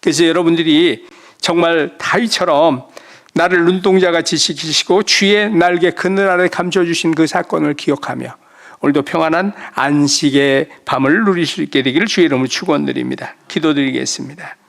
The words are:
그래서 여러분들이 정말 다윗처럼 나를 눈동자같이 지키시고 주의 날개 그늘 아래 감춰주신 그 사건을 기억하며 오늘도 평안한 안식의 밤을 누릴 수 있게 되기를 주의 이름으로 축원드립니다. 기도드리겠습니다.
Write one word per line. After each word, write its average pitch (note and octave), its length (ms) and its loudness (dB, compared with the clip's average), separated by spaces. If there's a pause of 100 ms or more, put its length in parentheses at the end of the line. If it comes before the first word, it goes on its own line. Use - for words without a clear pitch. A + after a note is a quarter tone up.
그래서 E3 240 2
여러분들이 E3 800 2 (320)
정말 E3+ 560 0
다윗처럼 E3 880 0 (480)
나를 F3 320 2
눈동자같이 F3+ 720 2
지키시고 D#3+ 680 -2
주의 G#3 440 2
날개 F3 420 2
그늘 G3 380 0
아래 F3+ 200 2
감춰주신 E3+ 680 -2
그 D#3+ 120 2
사건을 D#3 460 -2
기억하며 B2+ 640 -6 (440)
오늘도 C#3+ 220 2
평안한 E3 520 -2 (180)
안식의 C#3 960 2 (160)
밤을 C#3 400 0
누릴 F3 220 0
수 - 160 -6
있게 C#3+ 200 -2
되기를 C#3 260 0
주의 F3 180 2
이름으로 C3 200 0
축원드립니다. C3 920 -4 (120)
기도드리겠습니다. C#3 1080 -4 (120)